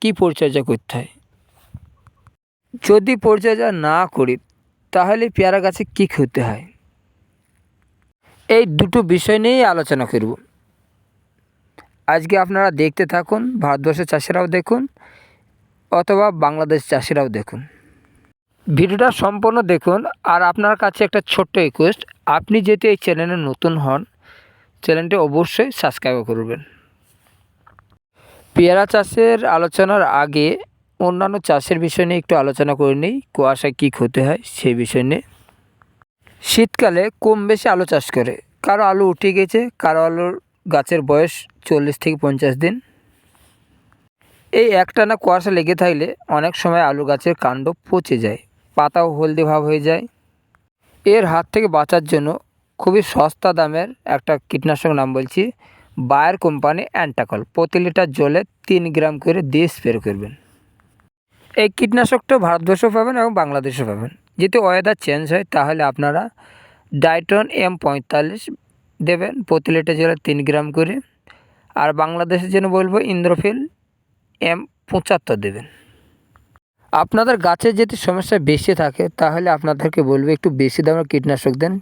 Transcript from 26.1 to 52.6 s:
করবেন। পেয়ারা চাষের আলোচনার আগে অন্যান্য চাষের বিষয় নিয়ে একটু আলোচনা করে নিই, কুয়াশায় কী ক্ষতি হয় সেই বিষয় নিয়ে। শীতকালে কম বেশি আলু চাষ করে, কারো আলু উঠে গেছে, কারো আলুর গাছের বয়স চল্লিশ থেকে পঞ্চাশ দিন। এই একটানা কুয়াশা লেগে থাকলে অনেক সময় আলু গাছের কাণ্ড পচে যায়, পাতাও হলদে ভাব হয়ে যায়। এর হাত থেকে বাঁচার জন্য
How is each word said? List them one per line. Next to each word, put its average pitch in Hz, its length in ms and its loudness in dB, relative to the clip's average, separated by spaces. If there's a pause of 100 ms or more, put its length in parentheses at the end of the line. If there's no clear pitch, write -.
করবেন। 113 320 -6 (1900)
পেয়ারা 180 380 4
চাষের 226 460 2 (160)
আলোচনার 190 480 0 (200)
আগে 151 240 0 (520)
অন্যান্য 185 360 0 (120)
চাষের 180 380 0
বিষয় 175 220 0
নিয়ে 175 140 -2
একটু - 200 -2
আলোচনা 139 380 0
করে 139 240 2
নিই, 214 120 -2 (200)
কুয়াশায় 135 440 0
কী 143 160 2
ক্ষতি 123 320 0
হয় 180 140 -2 (160)
সেই 120 240 0
বিষয় 123 280 -2
নিয়ে। 156 120 -2 (1200)
শীতকালে 196 600 2 (200)
কম 220 160 4 (100)
বেশি 214 240 0
আলু 180 180 0
চাষ 147 140 2 (100)
করে, 123 180 -2 (320)
কারো 202 260 2
আলু 196 200 2
উঠে 196 260 -2
গেছে, 190 220 2 (240)
কারো 160 240 2
আলুর 175 260 -2 (400)
গাছের 156 360 0
বয়স 151 240 2 (340)
চল্লিশ 143 340 0
থেকে 156 220 -2
পঞ্চাশ 139 300 0 (100)
দিন। 190 120 0 (1800)
এই 233 140 4 (140)
একটানা 214 420 0
কুয়াশা 185 340 2
লেগে 170 240 0
থাকলে 170 260 2 (300)
অনেক 165 240 0
সময় 170 280 2
আলু 143 200 -2
গাছের 151 340 0
কাণ্ড 131 220 -2 (240)
পচে 180 340 0
যায়, 104 160 -4 (380)
পাতাও 156 300 2 (100)
হলদে 156 320 0
ভাব 156 200 2
হয়ে 156 180 0
যায়। 165 160 0 (1040)
এর 208 260 6
হাত 165 220 0
থেকে 214 220 0
বাঁচার 151 360 2
জন্য 147 180 0 (500)